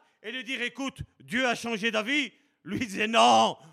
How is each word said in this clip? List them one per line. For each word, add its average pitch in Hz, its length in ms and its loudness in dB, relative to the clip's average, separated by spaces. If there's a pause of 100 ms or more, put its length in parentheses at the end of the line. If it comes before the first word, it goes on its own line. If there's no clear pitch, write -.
(200)
et 214 120 -12
lui 262 100 -10
dire, « 233 200 -8
Écoute, 247 400 -8 (180)
Dieu 208 260 -2
a 233 80 0
changé 226 380 -4
d'avis. » 226 400 -2 (320)
Lui 190 160 -6
disait, « 208 260 -4
Non, 226 500 6 (160)